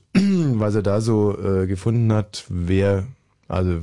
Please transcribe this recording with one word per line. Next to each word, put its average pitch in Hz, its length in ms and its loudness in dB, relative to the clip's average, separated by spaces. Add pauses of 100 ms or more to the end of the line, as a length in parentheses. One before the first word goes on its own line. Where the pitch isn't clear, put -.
<clears throat> - 60 -8
was 151 640 2
er 107 80 0
da 101 180 0
so, 107 380 2
äh, 95 280 0
gefunden 113 460 0
hat, - 360 -4
wär, 95 560 0 (420)
also 90 360 -2